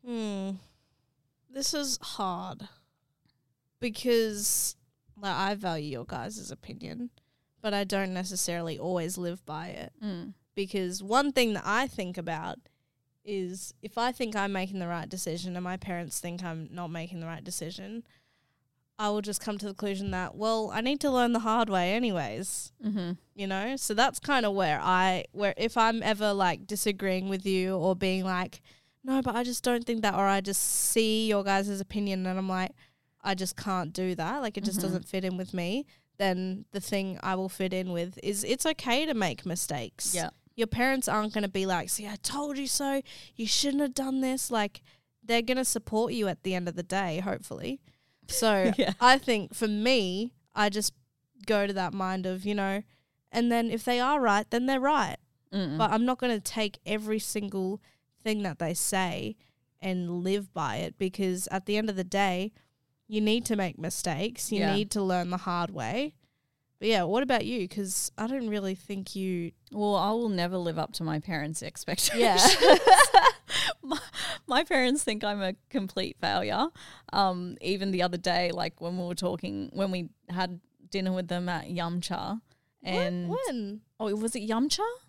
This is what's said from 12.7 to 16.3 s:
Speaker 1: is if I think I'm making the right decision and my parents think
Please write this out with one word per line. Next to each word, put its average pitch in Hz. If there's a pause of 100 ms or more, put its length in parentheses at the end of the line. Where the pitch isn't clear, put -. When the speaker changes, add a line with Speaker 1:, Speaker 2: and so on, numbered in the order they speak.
Speaker 1:
is 190
if 214
I 240
think 233
I'm 202
making 190
the 175
right 170
decision 175
and 180
my 180
parents 175
think 175